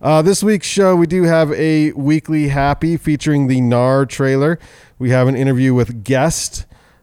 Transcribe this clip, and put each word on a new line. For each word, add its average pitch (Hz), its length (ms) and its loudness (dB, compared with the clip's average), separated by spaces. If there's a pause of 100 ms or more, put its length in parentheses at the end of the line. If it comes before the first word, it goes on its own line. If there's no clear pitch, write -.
Uh, 156 180 2
this 185 220 0
week's 202 240 0
show, 190 280 2
we 170 120 2
do 180 160 0
have 165 300 2
a 156 400 0
weekly 151 560 -2
happy 143 500 -2
featuring 147 480 0
the 127 160 0
nar 123 420 2
trailer. 135 540 -2 (400)
We 127 120 -4
have 127 180 2
an 135 80 0
interview 131 360 0
with 120 320 -2
guest, - 640 -2 (360)